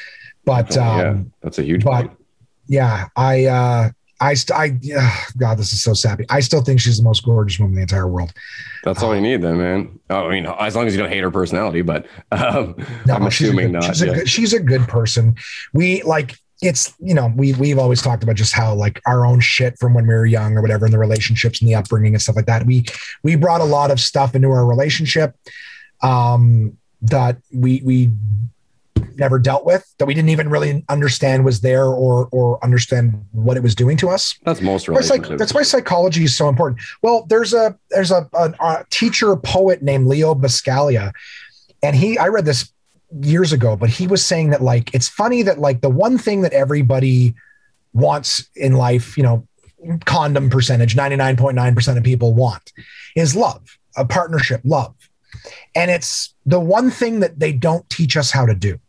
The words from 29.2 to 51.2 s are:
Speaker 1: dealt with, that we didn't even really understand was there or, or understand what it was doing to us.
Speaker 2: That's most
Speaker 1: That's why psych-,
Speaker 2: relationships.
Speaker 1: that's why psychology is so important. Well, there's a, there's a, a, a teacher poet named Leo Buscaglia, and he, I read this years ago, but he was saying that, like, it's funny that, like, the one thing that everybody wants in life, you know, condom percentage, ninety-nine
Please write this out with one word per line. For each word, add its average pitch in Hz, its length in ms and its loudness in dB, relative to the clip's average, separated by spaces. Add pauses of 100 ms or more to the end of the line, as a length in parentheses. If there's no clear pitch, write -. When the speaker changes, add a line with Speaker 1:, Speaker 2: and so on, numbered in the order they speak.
Speaker 1:
dealt 135 260 0
with, 180 180 2 (140)
that 139 80 0
we 143 80 0
didn't 160 160 2
even 151 200 0
really 147 380 -2
understand 135 560 0
was 120 180 2
there 131 240 2
or, 127 440 0
or 123 320 0
understand 120 680 0
what 117 240 0
it 127 80 -4
was 117 100 2
doing 123 220 2
to 185 120 0
us. - 360 -4
Speaker 2:
That's - 160 -2
most 95 260 -2
Speaker 1:
That's - 20 -16
why 87 120 2
psych-, - 100 0
Speaker 2:
relationships. 80 300 -2
Speaker 1:
that's 208 140 -2
why 294 80 2
psychology 180 600 0
is 139 140 2
so 147 120 0
important. 135 320 0 (220)
Well, 226 260 0
there's 220 240 2
a, 226 240 2 (140)
there's 185 220 0
a, 175 220 0
a, 165 260 0
a - 300 -4
teacher 220 440 0
poet 185 480 0
named 139 240 2
Leo 156 300 2
Buscaglia, 131 720 0 (720)
and 143 140 2
he, 214 220 2
I 160 100 2
read 208 160 0
this 147 260 -2 (500)
years 156 320 2
ago, 117 240 2
but 113 140 0
he 180 160 -2
was 185 180 0
saying 165 260 0
that, 139 120 2
like, 120 320 0
it's 123 140 0
funny 240 340 0
that, 185 160 0
like, 139 240 0
the 139 80 2
one 208 260 2
thing 208 240 -2
that 175 140 0
everybody 131 800 2 (580)
wants 147 640 -2
in 135 180 0
life, 123 440 0
you 143 40 2
know, 117 240 0 (600)
condom 143 420 0
percentage, 120 480 2
ninety-nine 135 400 0